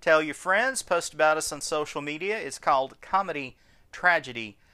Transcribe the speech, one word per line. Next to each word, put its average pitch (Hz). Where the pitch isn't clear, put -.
Tell 160
your 151
friends. 233
Post -
about 156
us -
on 143
social 151
media. 160
It's 151
called 135
Comedy 156
Tragedy 127